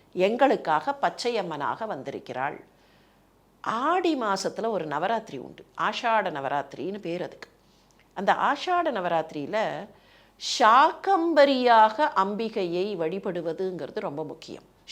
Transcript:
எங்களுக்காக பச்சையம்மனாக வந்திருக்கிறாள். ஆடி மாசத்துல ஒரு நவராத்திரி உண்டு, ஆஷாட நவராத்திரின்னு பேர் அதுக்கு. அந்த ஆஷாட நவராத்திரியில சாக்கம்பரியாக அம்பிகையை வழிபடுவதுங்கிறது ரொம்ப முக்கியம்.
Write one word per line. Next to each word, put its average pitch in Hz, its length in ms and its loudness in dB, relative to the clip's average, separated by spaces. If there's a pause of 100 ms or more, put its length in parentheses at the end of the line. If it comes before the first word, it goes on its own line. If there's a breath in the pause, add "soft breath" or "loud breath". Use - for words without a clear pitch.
(120)
எங்களுக்காக 220 920 2
பச்சையம்மனாக 175 840 -4
வந்திருக்கிறாள். 139 800 -8 (960 soft breath)
ஆடி 311 600 0
மாசத்துல 196 480 -2
ஒரு 185 180 -2
நவராத்திரி 156 520 -4
உண்டு, 131 260 -16 (160)
ஆஷாட 214 500 0
நவராத்திரின்னு 143 720 -6
பேர் 175 220 -6
அதுக்கு. - 280 -14 (640 soft breath)
அந்த 196 180 2
ஆஷாட 285 520 0
நவராத்திரியில 175 1000 -2 (500 soft breath)
சாக்கம்பரியாக 277 1800 4
அம்பிகையை 196 800 -2
வழிபடுவதுங்கிறது 170 1040 -4
ரொம்ப 156 240 -6
முக்கியம். - 380 -14 (300)